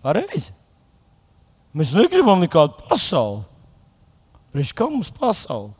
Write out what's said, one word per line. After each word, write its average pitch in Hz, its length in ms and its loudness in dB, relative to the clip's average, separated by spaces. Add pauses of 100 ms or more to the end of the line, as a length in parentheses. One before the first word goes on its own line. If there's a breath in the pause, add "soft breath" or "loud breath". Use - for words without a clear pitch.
Pareizi. 160 480 -4 (1200)
Mēs 143 180 -2
negribam 233 480 4
nekādu 160 320 2 (160)
pasauli. 107 560 -2 (1040)
Priekš 139 220 -4
kam 302 200 -2
mums 233 180 -4
pasauli? 117 680 -4